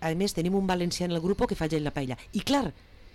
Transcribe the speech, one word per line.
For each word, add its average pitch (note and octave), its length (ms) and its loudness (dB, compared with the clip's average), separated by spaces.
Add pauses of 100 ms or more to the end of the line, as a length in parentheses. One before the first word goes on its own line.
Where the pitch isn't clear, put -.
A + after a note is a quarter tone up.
A E3 140 0
més, G3 220 0
tenim F3 180 0
un G3 140 2
valencià F3+ 400 0
en F3 80 0
el D#3+ 80 0
grupo G3+ 240 2
que G3+ 80 0
fa E3 100 -2
ell D3+ 180 2
la C#3+ 120 -2
paella. B2+ 220 -4 (140)
I G#3+ 120 0
clar, C4 280 2 (420)